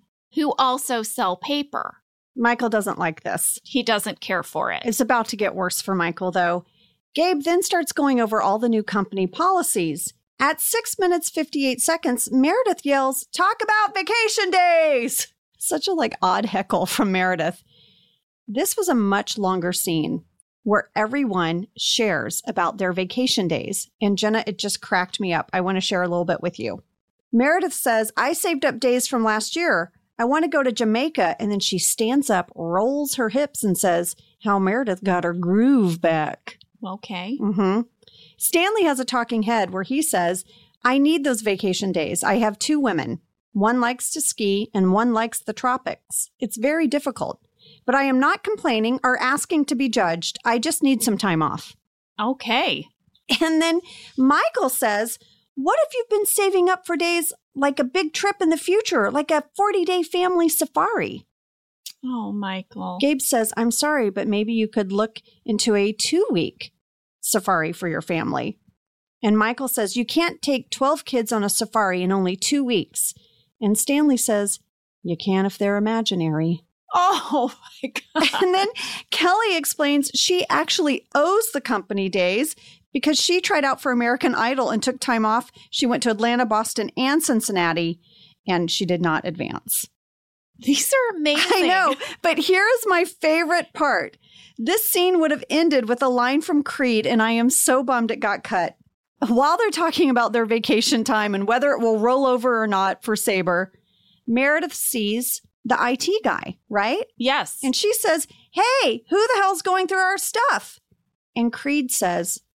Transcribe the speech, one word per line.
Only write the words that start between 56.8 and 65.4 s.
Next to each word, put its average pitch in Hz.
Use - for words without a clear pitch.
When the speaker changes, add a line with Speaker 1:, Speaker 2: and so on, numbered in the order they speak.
Speaker 2:
for 339
days 339
like 277
a 285
big 311
trip 403
in 330
the 330
future, 349
like 294
a 302
forty-day 370
family 349
safari? 311
Speaker 1:
Oh, 233
Michael. 190
Speaker 2:
Gabe 277
says, 220
"I'm 233
sorry, 277
but 202
maybe 214
you 220
could 202
look 220